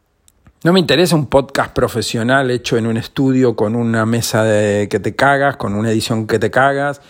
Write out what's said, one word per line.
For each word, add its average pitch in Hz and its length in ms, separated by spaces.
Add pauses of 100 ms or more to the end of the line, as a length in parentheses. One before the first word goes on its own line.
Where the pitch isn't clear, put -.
(640)
No 165 80
me 190 80
interesa 165 360
un 147 100
podcast - 480
profesional 123 800
hecho 123 260
en 113 80
un 113 100
estudio 131 600
con 110 200
una 113 300
mesa 113 380
de, 104 460
que 107 100
te 101 160
cagas, 139 420
con 101 160
una 110 160
edición 110 380
que 113 100
te 104 140
cagas, 139 580